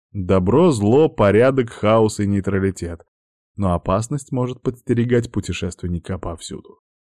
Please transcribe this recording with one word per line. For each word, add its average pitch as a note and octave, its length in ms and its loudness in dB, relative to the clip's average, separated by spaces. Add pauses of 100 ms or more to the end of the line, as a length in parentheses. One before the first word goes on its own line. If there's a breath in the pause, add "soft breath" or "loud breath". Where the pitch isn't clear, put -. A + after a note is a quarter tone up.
(120)
Добро, G2+ 600 2
зло, A#2+ 360 4
порядок, A#2 640 2
хаос G#2+ 500 2
и G2+ 80 0
нейтралитет. F#2+ 800 -2 (500)
Но F#2+ 180 -2
опасность A2+ 580 -4
может B2+ 300 -4
подстерегать A#2+ 680 -2
путешественника F2+ 840 -8
повсюду. - 640 -14 (280)